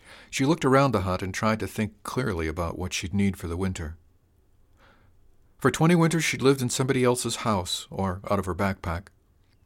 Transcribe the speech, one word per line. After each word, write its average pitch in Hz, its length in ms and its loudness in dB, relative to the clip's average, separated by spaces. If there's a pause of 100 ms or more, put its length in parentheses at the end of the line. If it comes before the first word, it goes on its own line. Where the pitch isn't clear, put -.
(300)
She - 140 -2
looked 165 200 2
around 135 260 6
the 104 120 2
hut 92 200 -2
and 95 100 -6
tried 110 280 0
to 98 80 -4
think 107 240 -4 (100)
clearly 92 460 -2
about 82 280 -4
what 90 160 -6
she'd 92 220 -6
need 101 220 2
for - 100 -10
the 85 100 -4
winter. 87 400 -4 (1600)
For 131 120 4
twenty 160 240 4
winters 165 300 4
she'd 101 180 -2
lived 135 180 4
in 123 100 -2
somebody 127 340 0
else's 123 320 0
house, 98 520 -2
or 95 400 -4
out 101 120 2
of 87 60 -6
her 90 100 -4
backpack. 95 540 -4 (560)